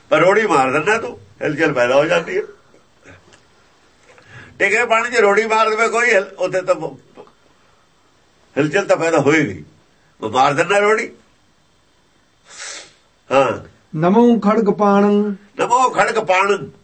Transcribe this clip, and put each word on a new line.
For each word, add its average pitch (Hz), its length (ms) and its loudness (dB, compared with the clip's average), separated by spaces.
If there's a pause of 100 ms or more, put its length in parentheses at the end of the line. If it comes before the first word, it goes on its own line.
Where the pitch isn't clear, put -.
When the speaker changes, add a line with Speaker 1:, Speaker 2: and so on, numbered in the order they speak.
(100)
Speaker 1:
ਪਰ 160 100 2
ਰੋੜੀ 202 260 2
ਮਾਰ 135 260 0
ਦਿੰਦਾ 165 260 -2
ਤੂੰ, - 200 -12 (240)
ਹਿਲਚਲ 151 300 -2
ਪੈਦਾ 123 220 0
ਹੋ 143 100 4
ਜਾਂਦੀ 170 320 -2
ਹੈ। 208 60 -4 (2250)
ਟਿਕੇ 214 280 0
ਪਾਣੀ 226 240 -2
'ਚ 233 100 -2
ਰੋੜੀ 202 260 2
ਮਾਰ 220 240 0
ਦੇਵੇ 220 180 0
ਕੋਈ, 233 220 0
ਹਿਲ-, 196 280 0
ਉੱਥੇ 185 240 -4
ਤਾਂ 185 120 0 (1800)
ਹਿਲਚਲ 156 300 -2
ਤਾਂ 185 100 2
ਪੈਦਾ 165 220 0
ਹੋਏਗੀ। 127 460 0 (560)
ਉਹ 107 100 -8
ਮਾਰ 135 240 2
ਦਿੰਦਾ 175 240 0
ਰੋੜੀ। 214 320 0 (2250)
ਹਾਂ। 123 360 0 (300)
Speaker 2:
ਨਮੋ 220 420 4
ਖੜਗ 208 320 0
ਪਾਣੰ। 202 640 2 (240)
Speaker 1:
ਨਮੋ 247 300 2
ਖੜਗ 220 280 -2
ਪਾਣੰ। 185 520 0 (140)